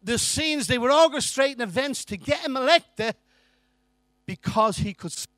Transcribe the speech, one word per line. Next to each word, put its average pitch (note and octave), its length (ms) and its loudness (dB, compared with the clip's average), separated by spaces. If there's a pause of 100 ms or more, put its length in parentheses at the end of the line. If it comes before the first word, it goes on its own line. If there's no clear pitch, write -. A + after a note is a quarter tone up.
the A3+ 140 -2
scenes. D4+ 500 -2
They B3+ 100 2
were A#3+ 120 0
orchestrating C#4 720 2
events A#3+ 440 -4
to G3+ 120 -8
get D4 220 -2
him C#4+ 180 -4
elected C4 580 2 (1080)
because G#3+ 520 -2
he G3+ 160 -4
could - 180 -12
serve - 160 -12 (100)